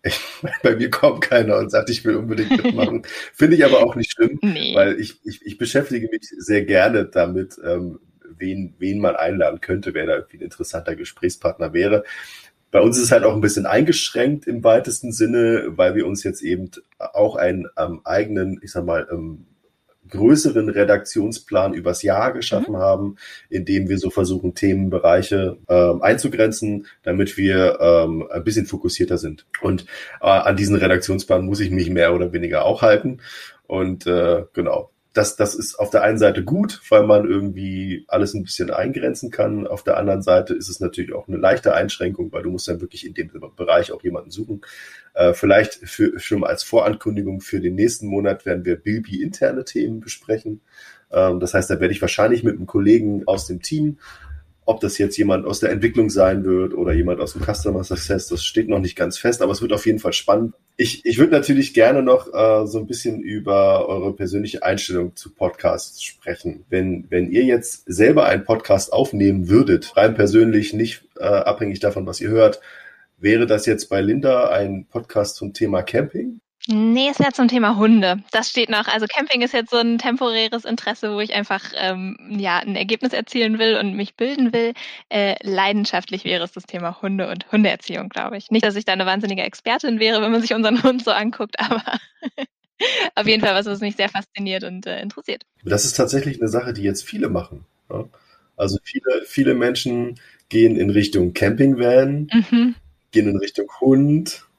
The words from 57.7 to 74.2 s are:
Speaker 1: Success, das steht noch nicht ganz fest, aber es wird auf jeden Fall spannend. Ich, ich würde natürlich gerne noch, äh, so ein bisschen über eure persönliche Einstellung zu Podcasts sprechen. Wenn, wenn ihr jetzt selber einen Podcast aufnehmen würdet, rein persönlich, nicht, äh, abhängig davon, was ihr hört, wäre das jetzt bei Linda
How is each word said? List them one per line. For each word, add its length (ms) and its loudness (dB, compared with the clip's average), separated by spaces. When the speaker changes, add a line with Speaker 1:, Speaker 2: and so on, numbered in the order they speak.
Speaker 1:
Success, 440 -4
das 160 -6
steht 240 0
noch 120 0
nicht 180 -4
ganz 200 -2
fest, 240 0
aber 100 2
es 100 -4
wird 100 -2
auf 140 -2
jeden 140 2
Fall 120 -2
spannend. 440 0
Ich, 300 -2
ich 140 0
würde 120 6
natürlich 420 2
gerne 280 6
noch, 320 2
äh, 340 4
so 120 -4
ein 80 -8
bisschen 340 -6
über 680 2
eure 260 -4
persönliche 500 -6
Einstellung 520 -2
zu 180 -20
Podcasts 680 -4
sprechen. 680 -10
Wenn, 400 -2
wenn 220 0
ihr 120 4
jetzt 420 0
selber 400 4
einen 180 0
Podcast 480 0
aufnehmen 560 2
würdet, 480 4
rein 200 6
persönlich, 580 4
nicht, 300 -4
äh, 60 -8
abhängig 560 0
davon, 280 -2
was 120 -8
ihr 100 -4
hört, 300 6
wäre 280 4
das 200 0
jetzt 240 -2
bei 120 0
Linda 480 2